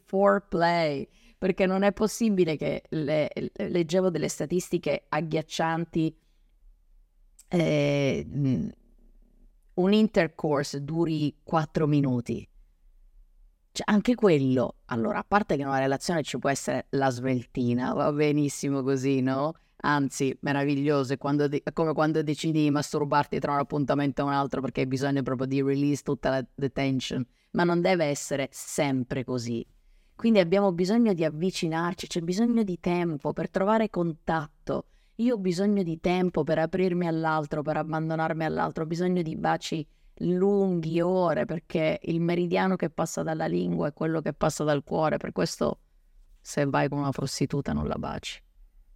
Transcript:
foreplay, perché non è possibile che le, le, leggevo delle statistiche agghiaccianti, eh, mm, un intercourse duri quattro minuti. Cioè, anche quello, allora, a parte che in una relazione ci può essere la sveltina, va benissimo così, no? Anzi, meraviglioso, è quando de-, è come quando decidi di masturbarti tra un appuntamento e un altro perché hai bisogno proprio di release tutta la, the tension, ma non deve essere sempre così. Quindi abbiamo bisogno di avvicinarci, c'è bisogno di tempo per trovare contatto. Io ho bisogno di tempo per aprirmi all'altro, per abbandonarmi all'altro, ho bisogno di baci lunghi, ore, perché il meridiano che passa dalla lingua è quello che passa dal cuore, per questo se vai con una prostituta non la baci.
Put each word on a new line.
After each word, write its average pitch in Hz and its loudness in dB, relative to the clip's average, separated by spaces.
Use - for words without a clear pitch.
foreplay, 170 2
perché 185 2
non 190 2
è 202 4
possibile 196 2
che 151 -4
le, 151 0
le, - -6
leggevo 180 2
delle 160 -2
statistiche 170 -2
agghiaccianti, 160 -2
eh, 143 2
mm, 131 0
un 185 4
intercourse 156 2
duri 156 -2
quattro 156 0
minuti. 131 0
Cioè, - -8
anche 214 4
quello, 135 4
allora, 160 -2
a - -10
parte 208 2
che 139 -2
in 139 -4
una 135 0
relazione 139 0
ci - -6
può 127 0
essere - -4
la 135 2
sveltina, 123 -2
va 147 0
benissimo 147 0
così, 135 2
no? 135 0
Anzi, 139 0
meraviglioso, 139 0
è - -2
quando 147 0
de-, 139 -2
è 151 -6
come 160 0
quando 156 2
decidi 156 0
di 147 4
masturbarti 147 0
tra 143 -2
un 143 0
appuntamento 143 0
e 143 0
un 143 0
altro 139 0
perché 127 -4
hai 135 0
bisogno 135 0
proprio 127 -2
di 135 0
release 139 0
tutta - -2
la, 131 -2
the 139 -4
tension, 135 -2
ma 175 2
non 170 2
deve 175 4
essere 139 -2
sempre 135 -2
così. 120 -4
Quindi 226 4
abbiamo 190 4
bisogno 202 2
di 165 0
avvicinarci, 165 -2
c'è 180 -4
bisogno 226 0
di 190 -4
tempo 170 -2
per 165 -6
trovare 214 2
contatto. 160 -4
Io 240 2
ho - -6
bisogno 196 0
di 165 -4
tempo 180 0
per 156 2
aprirmi 175 0
all'altro, 156 -2
per 151 -2
abbandonarmi 160 -2
all'altro, 156 -2
ho 156 -4
bisogno 180 0
di 160 -4
baci 165 -2
lunghi, 180 2
ore, 170 2
perché 160 -2
il 165 -2
meridiano 175 2
che 170 -2
passa 165 -4
dalla 160 -2
lingua 170 0
è 147 -4
quello 160 -2
che 151 -4
passa - 0
dal 147 2
cuore, 156 0
per - -8
questo - -2
se - -2
vai 147 0
con 143 -4
una 143 0
prostituta 143 -4
non 147 -2
la - -4
baci. - -10